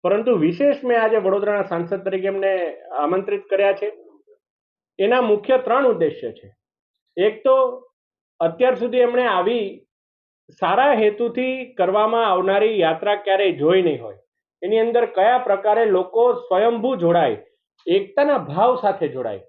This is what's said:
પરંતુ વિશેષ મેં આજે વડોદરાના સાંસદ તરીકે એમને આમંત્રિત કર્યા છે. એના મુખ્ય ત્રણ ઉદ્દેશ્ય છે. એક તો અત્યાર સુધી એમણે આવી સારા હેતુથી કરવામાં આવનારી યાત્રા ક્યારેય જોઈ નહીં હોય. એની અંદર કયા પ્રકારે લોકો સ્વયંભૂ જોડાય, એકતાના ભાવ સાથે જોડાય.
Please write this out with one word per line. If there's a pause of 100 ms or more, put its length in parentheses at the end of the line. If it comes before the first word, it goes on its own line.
પરંતુ
વિશેષ
મેં
આજે
વડોદરાના
સાંસદ
તરીકે
એમને (480)
આમંત્રિત
કર્યા
છે. (1120)
એના
મુખ્ય
ત્રણ
ઉદ્દેશ્ય
છે. (720)
એક
તો (840)
અત્યાર
સુધી
એમણે
આવી (920)
સારા
હેતુથી
કરવામાં
આવનારી
યાત્રા
ક્યારેય
જોઈ
નહીં
હોય. (440)
એની
અંદર
કયા
પ્રકારે
લોકો
સ્વયંભૂ
જોડાય, (500)
એકતાના
ભાવ
સાથે
જોડાય.